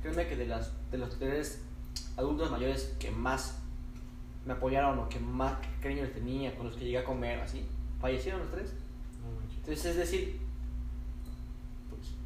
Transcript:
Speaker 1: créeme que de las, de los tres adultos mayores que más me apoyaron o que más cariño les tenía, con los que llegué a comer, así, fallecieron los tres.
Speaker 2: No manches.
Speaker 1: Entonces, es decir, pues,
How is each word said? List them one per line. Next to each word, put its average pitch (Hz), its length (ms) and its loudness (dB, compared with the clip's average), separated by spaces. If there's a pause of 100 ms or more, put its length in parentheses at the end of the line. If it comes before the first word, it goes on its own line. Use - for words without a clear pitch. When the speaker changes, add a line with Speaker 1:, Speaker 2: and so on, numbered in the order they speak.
Speaker 1:
créeme 160 260 2
que 143 80 0
de 123 100 2
las, 113 240 0 (200)
de 127 80 0
los 120 200 -2
tres 143 440 0 (540)
adultos 151 340 4
mayores 131 480 2
que - 120 0
más 127 480 2 (840)
me 131 80 -2
apoyaron 131 460 6
o 110 100 0
que 120 100 -2
más 127 380 2 (240)
cariño 139 220 0
les 127 100 0
tenía, 127 440 0
con 120 100 -2
los 110 100 -4
que 127 80 -2
llegué 123 140 2
a 127 60 2
comer, 120 360 0
así, - 260 -2 (340)
fallecieron 160 420 2
los - 80 -2
tres. - 240 -2 (480)
Speaker 2:
No - 180 -4
manches. - 200 -4
Speaker 1:
Entonces, 151 260 -2
es 170 100 4
decir, - 440 2 (1500)
pues, - 240 -6 (140)